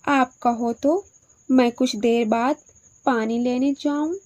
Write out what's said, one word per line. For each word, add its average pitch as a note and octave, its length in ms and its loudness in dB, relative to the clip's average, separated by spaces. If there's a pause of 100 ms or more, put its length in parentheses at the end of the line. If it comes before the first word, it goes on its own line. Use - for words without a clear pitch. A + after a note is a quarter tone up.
आप C4+ 340 0
कहो A#3 320 -2
तो D#4 320 0 (460)
मैं B3+ 200 4
कुछ B3+ 240 -2
देर A#3 320 0
बाद A#3 280 0 (500)
पानी A#3 340 0
लेने B3 340 0
जाऊं? D4 400 -2 (120)